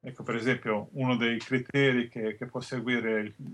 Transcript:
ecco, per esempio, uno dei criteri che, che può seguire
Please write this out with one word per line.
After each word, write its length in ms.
ecco, 220
per 140
esempio, 560
uno 240
dei 220
criteri 720
che, 280
che 100
può 140
seguire 720